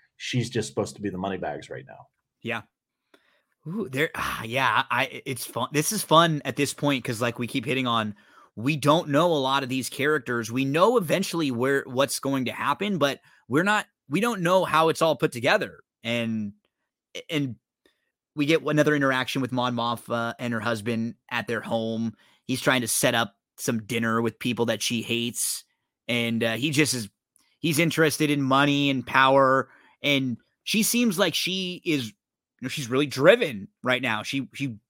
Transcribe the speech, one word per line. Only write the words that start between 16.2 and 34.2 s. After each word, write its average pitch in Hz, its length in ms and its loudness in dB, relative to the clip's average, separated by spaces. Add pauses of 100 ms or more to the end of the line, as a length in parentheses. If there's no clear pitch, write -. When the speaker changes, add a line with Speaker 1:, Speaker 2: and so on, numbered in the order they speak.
Speaker 2:
and 143 240 -2 (800)
we 147 120 0
get 156 160 4
another 151 340 4
interaction 135 440 0
with 127 120 -2
Mon 123 240 0
Mothma 117 640 -4
and 120 120 -4
her 113 80 -2
husband 113 540 -2 (160)
at 120 160 -4
their 113 140 -4
home. 113 540 -4 (300)
He's 127 160 -4
trying 131 200 2
to 120 80 -4
set 127 260 2
up 117 220 0 (200)
some 113 280 -2
dinner 113 360 0
with 113 200 -2
people 117 260 0
that 113 160 -2
she 117 200 -2
hates. 117 600 -4 (460)
And, 117 340 0
uh, 113 120 0
he 123 160 -2
just 139 240 2
is, 117 140 -6 (520)
he's 143 180 0
interested 156 520 2
in 143 120 2
money 143 480 4
and 131 160 -2
power. 135 600 4 (340)
And 135 360 0 (260)
she 220 180 0
seems 233 360 2
like 185 160 2
she 180 500 -4
is, 143 240 -2
you 104 60 -20 (480)
know, 127 60 -6
she's 127 220 -6
really 139 160 0
driven 139 640 4 (140)
right 123 200 0
now. 113 220 -2